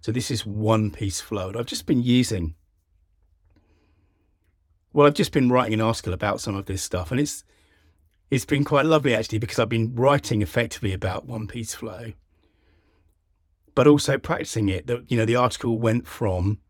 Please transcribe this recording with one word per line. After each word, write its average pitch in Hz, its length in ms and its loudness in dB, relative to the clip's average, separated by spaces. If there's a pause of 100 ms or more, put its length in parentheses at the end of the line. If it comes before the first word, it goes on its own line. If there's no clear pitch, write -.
So 123 100 -6
this 120 200 -4
is 113 140 -4
one 107 460 2
piece - 300 -6
flow. 95 280 -6
And 104 80 -8
I've 123 80 -4
just - 200 -10
been 123 160 2
using, 120 540 2 (2250)
well, 147 160 6
I've 143 60 6
just - 180 0
been 127 200 2
writing 123 220 2
an 110 80 2
article 110 320 0
about - 280 -2
some 101 140 -4
of 98 100 -6
this 92 160 -6
stuff, 90 300 -6
and 123 80 -2
it's, 147 240 -4 (880)
it's - 160 -2
been 147 180 0
quite 143 220 2
lovely, 151 280 4
actually, 110 260 -2
because 113 200 -4
I've 113 100 2
been 113 260 0
writing 127 460 2
effectively 110 520 -2
about 95 320 -6
one 110 220 -10
piece 113 280 -10
flow, 110 380 -12 (1600)
but 127 120 6
also 143 300 4
practicing - 520 -4
it. 92 180 -4
The, 120 200 -6
you 123 100 0
know, 113 80 4
the 117 100 2
article 120 420 0
went 117 300 0
from 98 520 -2 (100)